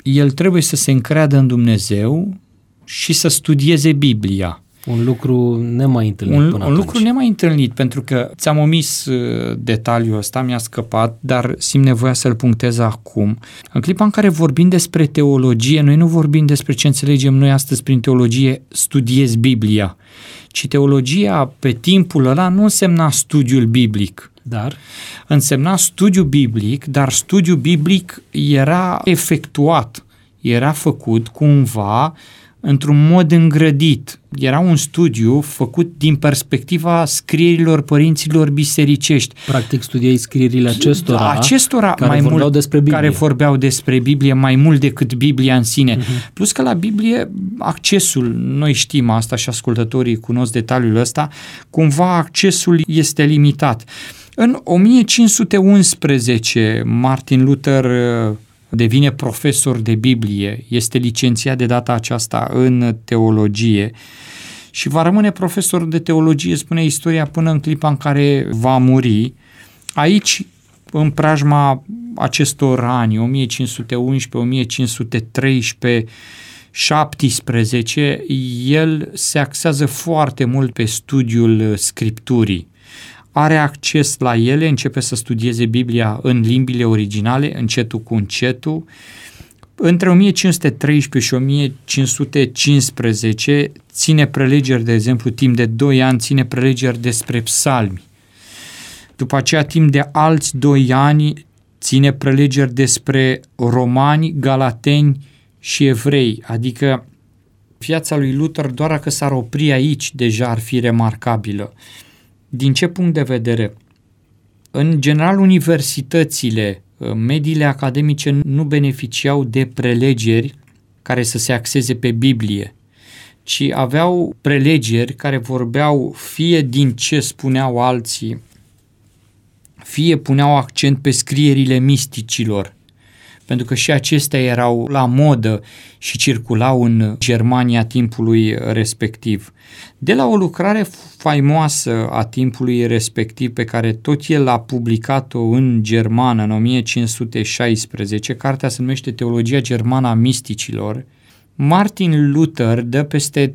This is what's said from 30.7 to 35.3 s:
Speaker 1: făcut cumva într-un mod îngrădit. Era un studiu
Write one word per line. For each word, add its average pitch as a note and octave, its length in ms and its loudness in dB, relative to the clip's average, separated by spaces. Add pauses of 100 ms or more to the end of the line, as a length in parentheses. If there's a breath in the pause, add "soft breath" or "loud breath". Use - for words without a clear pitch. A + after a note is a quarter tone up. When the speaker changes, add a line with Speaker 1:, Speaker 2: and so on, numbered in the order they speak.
Speaker 1:
făcut A2+ 560 -2
cumva B2+ 840 0 (480 loud breath)
într-un D3 460 2
mod E3+ 240 2
îngrădit. D#3 880 2 (200)
Era C3+ 200 0
un F3 160 4
studiu C3 640 2